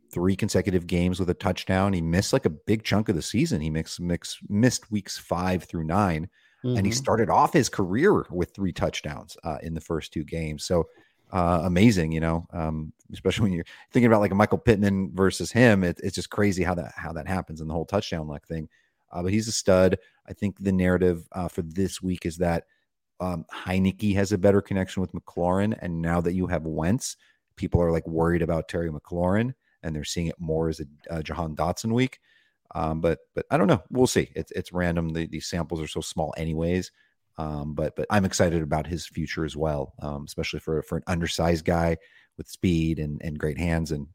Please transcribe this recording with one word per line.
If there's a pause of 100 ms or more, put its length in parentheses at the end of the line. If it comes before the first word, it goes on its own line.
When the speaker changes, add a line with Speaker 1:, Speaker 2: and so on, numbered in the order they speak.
(120)
Speaker 1:
three
consecutive
games
with
a
touchdown.
He
missed,
like,
a
big
chunk
of
the
season.
He
mix-,
mix-, (100)
missed
weeks
five
through
nine, (340)
and
he
Speaker 2:
Mm-hmm.
Speaker 1:
started
off
his
career
with
three
touchdowns,
uh,
in
the
first
two
games.
So, (440)
uh,
amazing,
you
know,
um, (200)
especially
when
you're (280)
thinking
about,
like,
a
Michael
Pittman
versus
him.
It,
it's
just
crazy
how
that,
how
that
happens
and
the
whole
touchdown
luck
thing. (440)
Uh,
but
he's
a
stud. (300)
I
think
the
narrative,
uh,
for
this
week
is
that, (560)
um,
Heinicke
has
a
better
connection
with
McLaurin.
And
now
that
you
have
Wentz, (400)
people
are,
like,
worried
about
Terry
McLaurin, (300)
and
they're
seeing
it
more
as
a, (260)
a
Jahan
Dotson
week. (560)
Um,
but, (140)
but
I
don't
know.
We'll
see.
It's,
it's
random.
The,
these
samples
are
so
small
anyways. (480)
Um,
but,
but
I'm
excited
about
his
future
as
well,
um,
especially
for,
for
an
undersized
guy (400)
with
speed
and,
and
great
hands
and